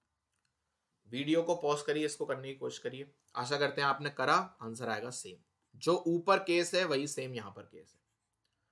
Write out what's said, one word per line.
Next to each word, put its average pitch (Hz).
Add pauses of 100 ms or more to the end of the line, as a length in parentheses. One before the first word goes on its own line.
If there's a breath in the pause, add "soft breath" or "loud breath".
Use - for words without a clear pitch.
(1080)
वीडियो 143
को 170
पॉज 147
करिए, 151
इसको 147
करने 131
की 135
कोशिश -
करिए। 127 (240)
आशा 127
करते 139
हैं 139
आपने 143
करा, 143
आंसर 120
आएगा 110
सेम। 92 (320)
जो -
ऊपर 175
केस 175
है 180
वही 143
सेम 131
यहाँ 104
पर -
केस -
है, - (680)